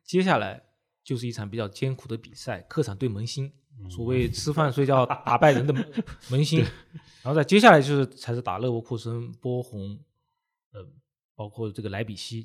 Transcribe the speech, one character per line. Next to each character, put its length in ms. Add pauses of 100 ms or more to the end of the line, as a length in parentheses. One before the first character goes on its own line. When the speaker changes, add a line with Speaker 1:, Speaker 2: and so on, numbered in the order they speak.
Speaker 1:
接 200
下 160
来 200 (440)
就 120
是 120
一 40
场 160
比 80
较 120
艰 280
苦 120
的 100
比 160
赛， 280
客 200
场 160
对 100
门 200
兴。 240 (280)
Speaker 2:
嗯。 120
Speaker 1:
所 140
谓 220
吃 240
饭 220
睡 140
觉 180
打 320
拜 140
仁 160
的 40
门-， 140 (240)
Speaker 2:
<laughs> 220
Speaker 1:
门 120
兴。 180
Speaker 2:
对。 80 (520)
Speaker 1:
然 100
后 40
在 80
接 160
下 120
来 80
就 60
是， 220
才 260
是 80
打 160
勒 140
沃 100
库 160
森、 360
波 280
鸿， 380 (760)
呃， 100 (520)
包 140
括 220
这 100
个 80
莱 140
比 120
锡。 280